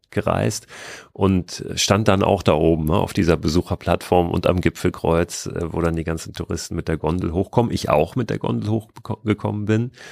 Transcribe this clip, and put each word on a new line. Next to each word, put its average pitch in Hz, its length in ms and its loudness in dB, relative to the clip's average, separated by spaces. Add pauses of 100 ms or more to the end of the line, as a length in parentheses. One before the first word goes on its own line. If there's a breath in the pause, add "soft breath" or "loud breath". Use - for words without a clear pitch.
(120)
gereist 104 540 -2 (480 loud breath)
und 95 500 0 (120)
stand 104 320 2
dann 98 160 4
auch 92 180 4
da 92 120 4
oben, 80 320 4
ne, 78 100 2
auf 92 180 0
dieser 82 240 4
Besucherplattform 87 920 0
und 87 160 0
am 90 120 4
Gipfelkreuz, 85 840 0
äh, 82 260 -6
wo 85 100 -4
dann 82 140 0
die 80 80 -4
ganzen 82 300 -6
Touristen - 420 -8
mit 82 120 -4
der 82 100 -2
Gondel 87 340 -2
hochkommen. 101 400 0
Ich - 180 -2
auch 76 280 2
mit 117 120 -2
der 101 100 -4
Gondel 113 300 -2
hochgekommen 107 960 -4
bin. 110 260 0 (200 loud breath)